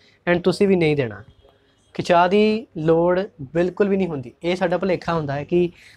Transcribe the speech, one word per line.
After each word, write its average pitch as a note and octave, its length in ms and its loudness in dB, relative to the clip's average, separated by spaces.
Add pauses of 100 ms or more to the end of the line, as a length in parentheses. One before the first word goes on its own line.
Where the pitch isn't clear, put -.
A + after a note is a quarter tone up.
(320)
and F3 100 0
ਤੁਸੀਂ F#3 260 2
ਵੀ F#3+ 80 4
ਨਹੀਂ D#3 200 2
ਦੇਣਾ। A2 280 -6 (720)
ਖਿਚਾਅ F3 320 2
ਦੀ G#3+ 400 2 (100)
ਲੋੜ E3 420 2 (340)
ਬਿਲਕੁਲ F3+ 340 0
ਵੀ G3 100 0
ਨਹੀਂ F#3+ 100 -2
ਹੁੰਦੀ। C#3 240 -10 (120)
ਇਹ F3 120 -2
ਸਾਡਾ F3+ 220 -2
ਭੁਲੇਖਾ F3 360 -4
ਹੁੰਦਾ D3+ 200 -4
ਹੈ C#3+ 100 -8
ਕਿ F3 260 0 (280)